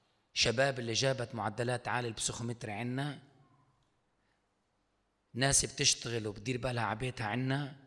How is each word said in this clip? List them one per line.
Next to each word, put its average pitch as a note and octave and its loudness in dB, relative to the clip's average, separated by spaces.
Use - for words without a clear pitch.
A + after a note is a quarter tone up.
شباب B2+ 4
اللي A#2 -2
جابت A#2+ 0
معدلات A#2 -2
عالية A#2+ 0
البسخومتر A#2 -4
عنا، B2+ -4
ناس C3+ 4
بتشتغل A#2 0
وبتدير G#2+ -2
بالها A#2+ -2
عبيتها A2+ -2
عنا. C3 0